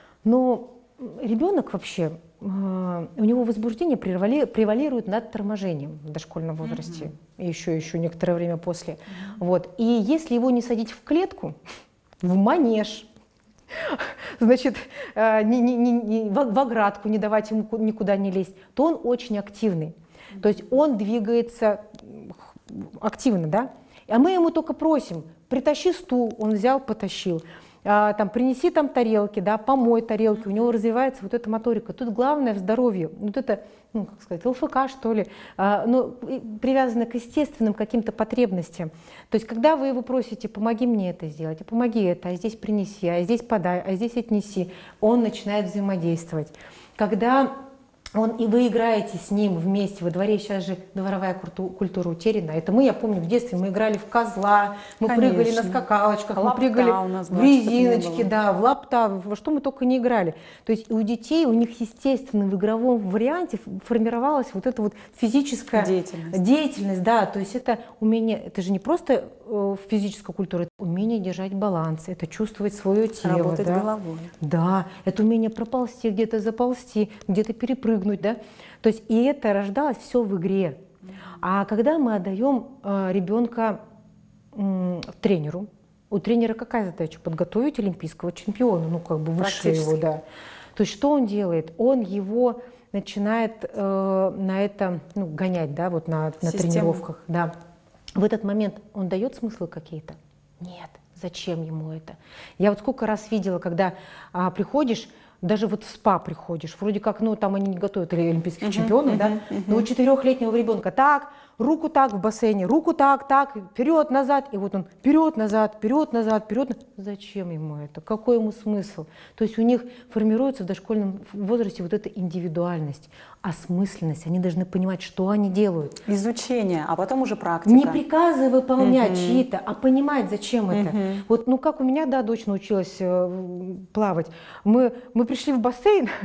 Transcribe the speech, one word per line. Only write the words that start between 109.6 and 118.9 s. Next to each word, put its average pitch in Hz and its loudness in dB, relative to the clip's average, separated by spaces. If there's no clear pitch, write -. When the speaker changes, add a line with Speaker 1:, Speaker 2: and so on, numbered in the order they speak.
Speaker 1:
Но 208 4
у 226 4
четырехлетнего 254 2
ребенка 220 0
так, 285 4
руку 311 0
так 269 4
в 202 -2
бассейне, 214 0
руку 311 2
так, 277 4
так, 277 2
вперед, 254 2
назад, 269 2
и 208 -4
вот 196 -4
он 190 -2
вперед, 311 4
назад, 214 2
вперед, 285 0
назад, 220 2
вперед, 262 -2
на-, 233 -4
зачем 196 -10
ему 156 -8
это? 147 -14
Какой 220 0
ему 214 0
смысл? 202 -4